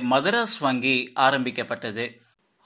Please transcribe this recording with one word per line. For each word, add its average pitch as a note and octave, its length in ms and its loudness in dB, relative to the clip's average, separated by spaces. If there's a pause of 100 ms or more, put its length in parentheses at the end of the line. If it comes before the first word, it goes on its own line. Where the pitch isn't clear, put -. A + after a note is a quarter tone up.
மதராஸ் F#3 580 2
வங்கி B2+ 380 0 (180)
ஆரம்பிக்கப்பட்டது. A#2+ 920 0 (580)